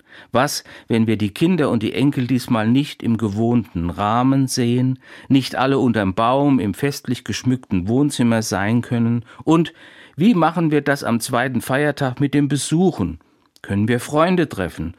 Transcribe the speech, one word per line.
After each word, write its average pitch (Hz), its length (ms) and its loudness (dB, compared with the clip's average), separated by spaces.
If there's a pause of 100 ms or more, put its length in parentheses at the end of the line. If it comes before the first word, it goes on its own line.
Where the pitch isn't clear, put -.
(320)
Was, 131 320 0 (240)
wenn 113 200 2
wir 110 100 2
die 101 140 -2
Kinder 160 400 0
und 117 100 0
die 107 120 -2
Enkel 135 340 0
diesmal 117 400 0
nicht 139 340 0
im 113 160 -2
gewohnten 104 720 -2
Rahmen 123 560 0
sehen, 127 540 0 (280)
nicht 131 280 2
alle 131 240 0
unterm 110 340 2
Baum 131 460 2
im 101 160 -2
festlich 139 480 -6
geschmückten 107 640 -4
Wohnzimmer 120 560 2
sein 107 400 0
können? 117 420 -2 (180)
Und 160 300 2 (420)
wie 196 200 4
machen 165 340 2
wir 147 120 2
das 143 220 -2
am 117 160 0
zweiten 123 420 -2
Feiertag 139 600 -2
mit 143 140 0
dem 147 120 2
Besuchen? 135 720 0 (440)
Können 101 240 0
wir 123 120 2
Freunde 165 480 0
treffen, 85 520 -6